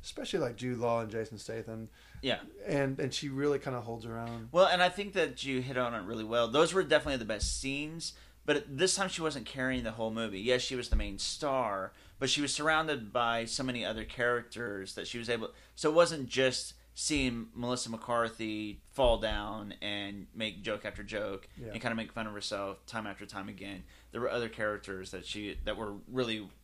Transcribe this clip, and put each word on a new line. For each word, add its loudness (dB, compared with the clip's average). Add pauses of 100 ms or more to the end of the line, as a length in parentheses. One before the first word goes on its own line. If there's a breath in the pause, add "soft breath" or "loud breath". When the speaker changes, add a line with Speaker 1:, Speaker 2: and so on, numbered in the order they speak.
Speaker 1:
especially, -4
like, 2
Jude -2
Law 4
and -4
Jason -4
Statham. -8 (340 loud breath)
Speaker 2:
Yeah. 0 (260)
Speaker 1:
And, 2
and 0
she -4
really 2
kind -4
of -4
holds -8
her -8
own. -8
Speaker 2:
Well, 10
and 6
I 8
think -6
that 0
you 0
hit -4
on 2
it -4
really -4
well. 4
Those 6
were 4
definitely 4
the -2
best -2
scenes, -6 (340 loud breath)
but 4
this 2
time 0
she -4
wasn't -2
carrying 0
the -2
whole -2
movie. -2
Yes, 4
she -4
was -4
the 6
main 0
star, 0 (280 loud breath)
but 2
she 2
was 0
surrounded 2
by 2
so -4
many -2
other -2
characters -2
that -6
she -6
was -6
able, 0 (240 loud breath)
so 4
it 2
wasn't 6
just 2 (200 soft breath)
seeing 0
Melissa -2
McCarthy -2 (120)
fall 6
down -2
and -6
make -4
joke -4
after -8
joke -4 (120)
Speaker 1:
Yeah. -10
Speaker 2:
and -6
kinda 0
make -4
fun -6
of -8
herself -4
time -6
after -10
time -8
again. -10 (300 loud breath)
There -4
were 0
other -2
characters -4
that -10
she, -6
that -2
were -6 (160)
really -2 (160)